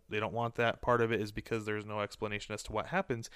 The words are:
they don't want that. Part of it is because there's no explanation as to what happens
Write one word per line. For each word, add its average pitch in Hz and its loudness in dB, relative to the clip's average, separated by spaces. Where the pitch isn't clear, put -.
they 107 -2
don't 107 -2
want 117 -2
that. 117 2
Part 120 6
of 113 4
it 104 4
is 107 0
because 107 -4
there's 107 -2
no 107 -4
explanation 104 -4
as 104 -6
to - -8
what 107 -2
happens 127 -2